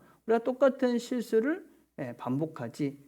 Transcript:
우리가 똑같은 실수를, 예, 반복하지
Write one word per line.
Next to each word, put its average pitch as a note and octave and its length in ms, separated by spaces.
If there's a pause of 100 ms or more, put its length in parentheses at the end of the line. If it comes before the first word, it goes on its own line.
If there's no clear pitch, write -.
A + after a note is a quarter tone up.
(260)
우리가 A3+ 180
똑같은 C4 540
실수를, B3 680 (320)
예, A#2+ 180
반복하지 C#3 920